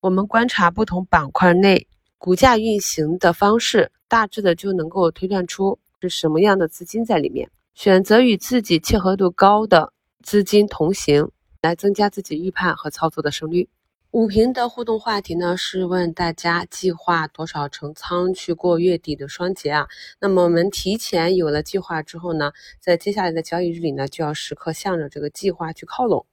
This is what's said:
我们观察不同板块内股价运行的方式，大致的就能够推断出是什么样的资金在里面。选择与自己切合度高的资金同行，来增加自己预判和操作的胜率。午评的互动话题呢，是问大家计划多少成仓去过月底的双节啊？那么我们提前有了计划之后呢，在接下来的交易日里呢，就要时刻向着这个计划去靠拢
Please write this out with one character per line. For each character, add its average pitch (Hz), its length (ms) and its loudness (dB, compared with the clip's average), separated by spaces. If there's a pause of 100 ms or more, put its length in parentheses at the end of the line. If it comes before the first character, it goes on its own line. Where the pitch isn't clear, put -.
我 190 80 0
们 190 180 0
观 226 200 2
察 180 220 2
不 220 160 0
同 180 200 -4
板 151 260 0
块 180 220 4
内 190 340 4 (320)
股 180 160 0
价 240 240 6
运 214 200 0
行 160 380 -4
的 175 160 4
方 208 260 2
式， - 320 2 (160)
大 226 200 2
致 214 140 -10
的 185 120 2
就 196 200 -4
能 165 140 -2
够 175 220 0
推 185 180 -8
断 185 200 -2
出 196 320 -2 (200)
是 180 100 -6
什 - 200 -2
么 156 120 2
样 196 180 4
的 165 80 0
资 - 180 -12
金 226 180 -6
在 220 140 0
里 139 120 0
面。 - 200 -8 (240)
选 190 300 4
择 214 160 6
与 240 180 4
自 247 240 -2
己 175 160 0
切 202 220 0
合 190 160 0
度 190 160 2
高 208 340 4
的 170 280 4 (280)
资 202 220 2
金 208 240 4
同 165 260 0
行， 147 380 2 (320)
来 165 100 2
增 202 180 0
加 202 160 2
自 202 140 -4
己 170 140 -8
预 175 160 -4
判 175 240 -2
和 - 160 -10
操 160 180 -2
作 156 140 -8
的 147 80 -2
胜 160 180 -8
率。 175 180 0 (420)
午 226 180 0
评 220 240 2
的 247 160 -2
互 240 160 -8
动 226 160 -2
话 208 220 -4
题 175 140 -8
呢， 175 200 -2
是 185 300 -6
问 175 260 -2
大 170 220 -4
家 175 320 -2
计 - 260 -4
划 165 380 -2
多 160 180 -10
少 147 220 -6
成 147 240 -14
仓 180 400 -4
去 180 200 -6
过 175 240 0
月 175 200 2
底 151 180 -6
的 139 120 -12
双 175 260 -6
节 - 180 -6
啊？ 147 160 -2 (320)
那 202 80 -2
么 185 160 4
我 170 60 4
们 170 200 2
提 196 280 -4
前 180 400 0
有 165 120 0
了 151 140 -2
计 - 160 -6
划 165 220 -8
之 - 160 -14
后 170 160 -6
呢， 147 180 -2 (300)
在 175 160 -2
接 202 140 -8
下 202 120 -4
来 175 80 -2
的 165 100 -6
交 170 200 -6
易 175 80 -2
日 170 100 -8
里 165 120 -4
呢， 135 180 -6
就 - 160 -8
要 151 80 -4
时 - 200 -10
刻 160 200 -8
向 185 240 -6
着 151 100 -6
这 143 140 -12
个 147 80 -6
计 190 200 -4
划 165 220 -8
去 - 140 -16
靠 - 220 -6
拢 175 260 0